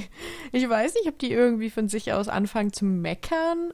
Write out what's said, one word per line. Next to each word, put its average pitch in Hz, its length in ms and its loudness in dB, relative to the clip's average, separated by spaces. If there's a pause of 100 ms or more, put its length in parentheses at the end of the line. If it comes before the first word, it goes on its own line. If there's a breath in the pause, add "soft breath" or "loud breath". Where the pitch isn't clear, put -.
(520 loud breath)
Ich 254 160 2
weiß 233 260 2
nicht, 427 140 2
ob 285 100 -4
die 247 140 -2
irgendwie 226 380 4
von 214 180 0
sich 208 240 -2
aus 202 160 0
anfangen 208 440 0
zu - 120 -4
meckern, 320 880 0